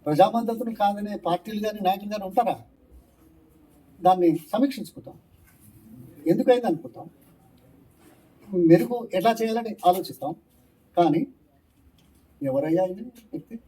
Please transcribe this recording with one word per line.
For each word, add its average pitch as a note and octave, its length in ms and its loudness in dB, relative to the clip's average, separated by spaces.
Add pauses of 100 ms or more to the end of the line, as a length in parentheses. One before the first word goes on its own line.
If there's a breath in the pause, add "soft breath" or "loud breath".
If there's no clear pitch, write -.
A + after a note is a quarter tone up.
ప్రజామద్దతును A3 680 0
కాదనే G3+ 420 -2
పార్టీలు G3+ 460 -4
కానీ G#3 180 -6
నాయకులు G3 280 -2
కానీ G3+ 160 -8
ఉంటారా? F#3 360 -2 (1400)
దాన్ని F3 360 4
సమీక్షించుకుంటాం. - 760 -4 (1120)
ఎందుకైంది A#3 380 4
అనుకుంటాం, - 440 -6 (1400)
మెరుగు F#3 600 4
ఎలా G#3 300 2
చేయాలని A3 320 -4 (100)
ఆలోచిస్తాం. F3+ 500 0 (600)
కానీ E3 300 2 (1160)
ఎవరయ్యా D3+ 400 0
ఆయన F#3 100 -4 (380)
వ్యక్తి? A3+ 360 -14